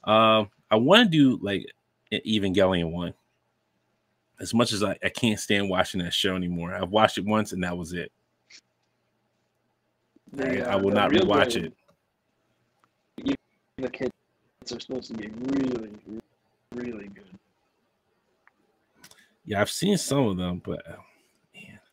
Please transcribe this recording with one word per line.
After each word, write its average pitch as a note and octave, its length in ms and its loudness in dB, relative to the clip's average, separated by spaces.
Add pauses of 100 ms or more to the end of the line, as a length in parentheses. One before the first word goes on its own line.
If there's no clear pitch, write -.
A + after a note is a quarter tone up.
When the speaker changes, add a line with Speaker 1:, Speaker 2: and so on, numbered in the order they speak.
Speaker 1:
Um, A2 460 4 (220)
I G#2+ 60 4
wanna F#3+ 320 6
do, C#3+ 320 4
like, G2 240 -6 (460)
an G#2 140 -4
Evangelion F#2 680 2
one. E2+ 220 -8 (1300)
As F#2+ 140 -8
much A#2 180 2
as G#2 120 -2
I, G2 200 -2
I F#2+ 60 0
can't G#2+ 300 0
stand G2+ 300 0
watching F#2 320 0
that E2+ 120 -4
show F#2+ 220 -2
anymore. F2 380 -4
I've F#2 180 -4
watched G#2+ 260 4
it F#2+ 80 -4
once G#2+ 280 0
and F#2 100 -4
that F2 140 -4
was E2 160 -10
it. F2 180 -8 (2250)
Speaker 2:
The, C3 340 -4
Speaker 1:
I, - 60 -2
I - 40 0
Speaker 2:
uh, G2 40 2
Speaker 1:
will G2 100 2
Speaker 2:
the G2+ 60 2
Speaker 1:
not G2+ 160 4
Speaker 2:
real F#2+ 120 4
Speaker 1:
rewatch G2+ 320 4
Speaker 2:
good E2 180 -6 (1500)
Speaker 1:
it. C#3 120 -2 (400)
Speaker 2:
The B2+ 120 -6
kids B2+ 220 -6 (600)
are A#2 80 -12
supposed B2+ 320 -10
to A2+ 60 -10
be G#2 100 -12
really, B2 640 -6 (800)
really A#2 340 -12
good. - 320 -20 (2000)
Speaker 1:
Yeah, G2+ 160 0
I've G2+ 80 2
seen G3 280 0
some C3+ 300 0
of F#2 100 0
them, F2+ 260 -4
but, - 240 -8
oh, - 160 -20 (520)
man. - 240 -20 (140)